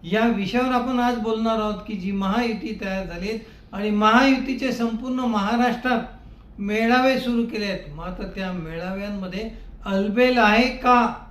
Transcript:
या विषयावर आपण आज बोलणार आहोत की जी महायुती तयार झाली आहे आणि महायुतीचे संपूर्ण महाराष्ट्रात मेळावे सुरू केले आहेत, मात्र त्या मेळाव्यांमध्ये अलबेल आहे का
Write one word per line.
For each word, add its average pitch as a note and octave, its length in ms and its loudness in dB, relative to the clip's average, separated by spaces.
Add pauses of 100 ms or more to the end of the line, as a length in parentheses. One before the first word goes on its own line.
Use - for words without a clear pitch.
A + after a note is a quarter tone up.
या A3 240 2
विषयावर A#3 480 0
आपण B3 240 0
आज A#3+ 200 2
बोलणार A3 400 0
आहोत G#3 300 -2
की G#3+ 80 -6
जी F#3 160 -4
महायुती G3+ 680 -2
तयार F#3+ 260 -6
झाली E3+ 220 -8
आहे A3 100 -4 (340)
आणि G#3 180 -4
महायुतीचे B3 840 4
संपूर्ण A#3 480 -4
महाराष्ट्रात A#3 800 0 (580)
मेळावे A3+ 600 2
सुरू A#3 280 0
केले G#3 180 -4
आहेत, F3+ 300 -6
मात्र F3+ 300 -10
त्या F#3 280 -6
मेळाव्यांमध्ये F#3+ 1000 -6 (360)
अलबेल G#3+ 520 2
आहे A3+ 300 6
का B3 460 4 (160)